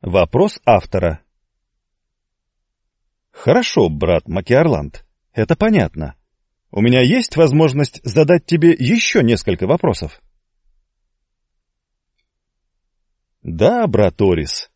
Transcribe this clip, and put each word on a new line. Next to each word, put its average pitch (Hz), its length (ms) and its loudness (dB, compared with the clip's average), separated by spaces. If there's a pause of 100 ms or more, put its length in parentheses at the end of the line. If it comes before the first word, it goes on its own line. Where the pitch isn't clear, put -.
Вопрос 95 640 0
автора. 92 540 0 (2000)
Хорошо, - 580 0
брат 80 400 -2
Макиарланд, 95 760 -2 (280)
это 113 240 -2
понятно. 113 580 -2 (560)
У 98 100 -6
меня 123 200 2
есть 196 360 0
возможность 147 680 0
задать 156 420 2
тебе 170 240 2
ещё 190 520 0
несколько 101 440 -2
вопросов? 113 540 -4 (3250)
Да, 202 440 0
брат 104 340 0
Орис 85 560 -2